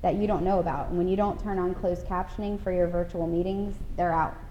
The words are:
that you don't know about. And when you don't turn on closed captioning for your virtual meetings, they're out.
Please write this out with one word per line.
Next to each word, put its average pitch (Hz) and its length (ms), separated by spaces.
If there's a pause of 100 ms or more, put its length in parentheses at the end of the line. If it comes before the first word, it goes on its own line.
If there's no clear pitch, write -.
that 180 140
you 208 120
don't 180 180
know 185 160
about. 151 280
And 175 100
when 180 100
you 190 80
don't 202 220
turn 202 200
on 180 160
closed 180 320
captioning 202 560
for 185 100
your 180 140
virtual 175 400
meetings, 190 480 (220)
they're 175 160
out. 160 220 (160)